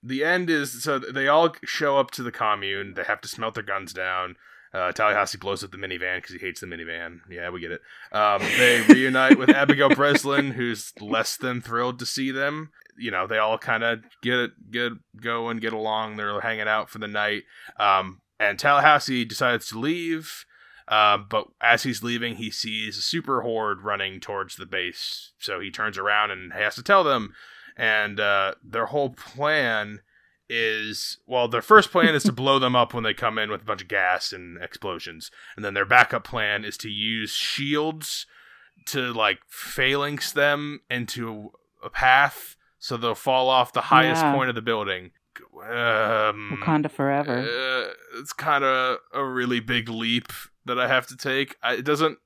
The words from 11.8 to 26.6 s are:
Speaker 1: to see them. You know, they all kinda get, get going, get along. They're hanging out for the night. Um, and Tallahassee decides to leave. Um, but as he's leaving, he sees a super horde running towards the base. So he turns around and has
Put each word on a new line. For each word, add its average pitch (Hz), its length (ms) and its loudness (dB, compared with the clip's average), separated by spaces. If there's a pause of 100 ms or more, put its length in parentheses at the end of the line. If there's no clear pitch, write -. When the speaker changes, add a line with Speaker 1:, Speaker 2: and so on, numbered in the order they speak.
Speaker 1:
to 120 60 -8
see 135 260 -4
them. 147 400 -6 (260)
You 117 140 -6
know, 92 160 -2
they 110 100 -2
all 110 200 2
kinda 113 440 -2 (200)
get, 120 500 -4
get 120 220 -4 (280)
going, 117 360 -4
get 110 160 -4
along. 110 440 -4
They're 104 240 -4
hanging 110 260 -4
out 107 220 0
for - 100 -16
the 107 80 -8
night. 104 360 -2 (360)
Um, 95 420 2 (180)
and 101 200 2
Tallahassee 143 640 4
decides 117 440 0
to 110 120 -10
leave. 160 680 -6 (440)
Um, 104 400 4
but 110 180 -2 (120)
as 117 240 4
he's 120 200 -4
leaving, 120 320 -4
he 110 160 -8
sees 110 460 -8
a - 40 -8
super 135 400 -2
horde 110 400 -2
running 98 380 -4
towards 98 360 -8
the 95 100 -14
base. 90 720 -8
So 95 220 -8
he 95 120 -10
turns 107 260 -6
around 104 340 0
and 92 220 -10
has 104 220 -2